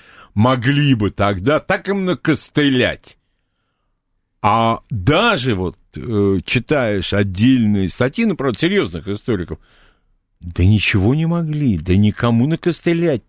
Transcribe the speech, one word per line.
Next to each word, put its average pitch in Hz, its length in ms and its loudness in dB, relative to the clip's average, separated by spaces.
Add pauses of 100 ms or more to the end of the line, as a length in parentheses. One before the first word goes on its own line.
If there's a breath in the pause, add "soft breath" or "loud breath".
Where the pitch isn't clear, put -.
(340 loud breath)
могли 131 600 2
бы 104 160 0
тогда 101 500 0
так 190 280 -4
им 196 160 -2
накостылять. 139 1120 -2 (1300)
А 113 380 2 (100)
даже 139 640 0
вот, 92 240 -4 (180)
э, 101 480 0
читаешь 110 680 -2
отдельные 104 760 2
статьи, 151 380 -2
ну, 180 100 -2
правда, 135 220 -2
серьезных 127 500 -2
историков, 95 500 -6 (800 soft breath)
да 85 220 -4
ничего 104 520 2
не 160 100 0
могли, 151 540 -2
да 90 180 0
никому 117 500 2
накостылять 170 840 -2